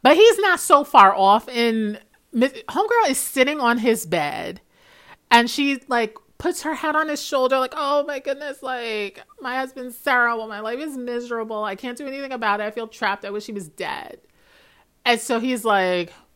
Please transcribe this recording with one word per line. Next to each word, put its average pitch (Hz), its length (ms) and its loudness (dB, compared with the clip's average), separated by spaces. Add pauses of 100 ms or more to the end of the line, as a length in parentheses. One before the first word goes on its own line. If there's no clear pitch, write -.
But 277 160 6
he's 440 220 8
not 381 200 2
so 285 240 4
far 202 320 8
off. 196 320 4
And 226 540 -2 (320)
Miss, 262 180 2 (160)
homegirl 427 420 0
is 262 80 -2
sitting 277 440 -2
on 240 160 2
his 220 280 0
bed, 170 540 -4 (720)
and 233 180 6
she, 277 380 -2
like, 233 300 -2 (200)
puts - 260 -6
her 311 100 -6
head 302 240 -2
on 311 100 0
his 294 160 -6
shoulder, 262 360 0
like, 262 180 -4
"Oh 285 280 0
my 285 140 -8
goodness, 277 420 -8
like, 226 640 -8 (180)
my 254 140 -8
husband's 262 420 -8
terrible. 240 500 0
My 214 120 -12
life 226 200 -6
is 294 180 -10
miserable. 240 640 -6
I 196 120 -6
can't 240 220 -12
do 285 100 -10
anything 269 260 -10
about 214 260 -2
it. 208 40 -6
I 214 80 -6
feel 226 180 -10
trapped. 202 340 -6
I 202 60 -10
wish 208 160 -8
he 220 80 -12
was 185 160 -10
dead." 143 500 -10 (880)
And 233 140 2
so 233 200 -2
he's 240 240 -4
like 180 480 0 (240)